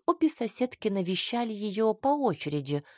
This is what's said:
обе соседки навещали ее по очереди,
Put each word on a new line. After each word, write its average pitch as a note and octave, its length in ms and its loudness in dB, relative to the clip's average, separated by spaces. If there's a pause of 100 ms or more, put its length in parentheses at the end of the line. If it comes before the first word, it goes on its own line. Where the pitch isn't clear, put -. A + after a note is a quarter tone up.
обе E4 240 2
соседки A#3+ 600 -2
навещали G3+ 640 -2
ее G#3+ 400 0
по C4 160 0
очереди, D3 720 0 (140)